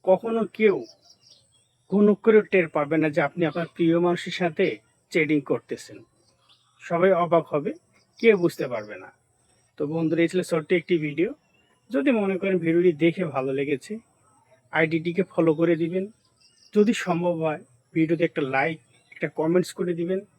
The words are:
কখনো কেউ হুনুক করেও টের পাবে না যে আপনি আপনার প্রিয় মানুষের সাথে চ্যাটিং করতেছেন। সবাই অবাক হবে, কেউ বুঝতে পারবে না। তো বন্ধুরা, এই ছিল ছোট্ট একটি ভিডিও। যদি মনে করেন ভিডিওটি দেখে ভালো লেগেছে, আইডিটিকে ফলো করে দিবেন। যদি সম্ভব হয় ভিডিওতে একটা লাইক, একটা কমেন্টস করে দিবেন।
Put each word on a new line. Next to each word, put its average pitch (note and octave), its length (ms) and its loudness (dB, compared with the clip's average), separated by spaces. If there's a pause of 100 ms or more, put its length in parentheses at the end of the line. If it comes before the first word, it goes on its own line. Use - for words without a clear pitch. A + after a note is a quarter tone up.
কখনো A3+ 320 2 (160)
কেউ G#3+ 180 4 (1160)
হুনুক G#3 340 4
করেও G#3+ 260 6
টের F3+ 240 4
পাবে D3 260 0
না D#3+ 140 2
যে E3+ 120 2
আপনি E3+ 140 -6 (100)
আপনার E3+ 240 -6
প্রিয় E3+ 200 2 (100)
মানুষের F3 360 -4
সাথে F3 240 -2 (460)
চ্যাটিং D3+ 280 0 (120)
করতেছেন। - 460 -8 (840)
সবাই F3 280 2 (120)
অবাক E3 300 2
হবে, D#3 180 -4 (480)
কেউ A3+ 240 6
বুঝতে D#3+ 300 -2
পারবে G#2+ 300 -10
না। - 60 -20 (680)
তো - 40 -8 (120)
বন্ধুরা, E3 300 0
এই E3 80 0
ছিল F3+ 100 -2 (100)
ছোট্ট D#3+ 180 -4 (120)
একটি F3+ 140 0 (100)
ভিডিও। D#3 240 -2 (600)
যদি C4+ 200 0 (120)
মনে F#3+ 180 -2
করেন F#3+ 160 -2 (100)
ভিডিওটি E3+ 260 4 (120)
দেখে E3+ 200 0 (120)
ভালো C3+ 240 -2
লেগেছে, C#3+ 340 -4 (800)
আইডিটিকে E3 500 0 (100)
ফলো E3 260 2
করে E3+ 220 4
দিবেন। F3+ 220 -2 (720)
যদি G#3 160 6 (140)
সম্ভব F3 300 0 (100)
হয় D#3 160 -2 (340)
ভিডিওতে D#3+ 340 2
একটা - 120 -4 (140)
লাইক, D#3+ 220 -2 (360)
একটা - 140 -6 (120)
কমেন্টস E3+ 400 0
করে F3+ 220 -4
দিবেন। F#3+ 200 -4 (180)